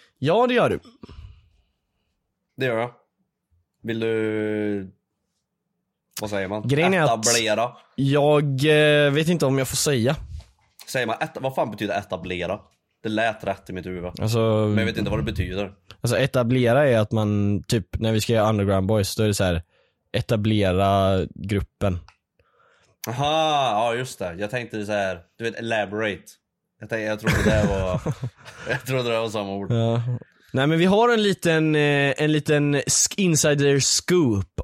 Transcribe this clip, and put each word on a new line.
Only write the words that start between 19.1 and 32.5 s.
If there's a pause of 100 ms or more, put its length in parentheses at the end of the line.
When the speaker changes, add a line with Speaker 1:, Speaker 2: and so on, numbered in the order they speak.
Speaker 1:
då
är
det
så
här: (500)
etablera (160)
gruppen. (1120)
Speaker 2:
Aha,
ja,
just
det.
Jag
tänkte
så
här, (180)
du
vet,
elaborate. (580)
Jag
tänkte,
jag
trodde
det
var, (340)
Speaker 1:
<laughs>
Speaker 2:
jag
trodde
det
var
samma
ord.
Speaker 1:
Ja. (500)
Nej,
men
vi
har
en
liten,
eh,
en
liten